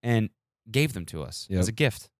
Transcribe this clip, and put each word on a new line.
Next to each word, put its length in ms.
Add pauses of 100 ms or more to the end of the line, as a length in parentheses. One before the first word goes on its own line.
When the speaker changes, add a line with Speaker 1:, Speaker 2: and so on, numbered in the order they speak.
Speaker 1:
and 260 (400)
gave 240
them 140
to 160
us 260
Speaker 2:
Yep. 100
Speaker 1:
as 80
a 40
gift. 380 (100)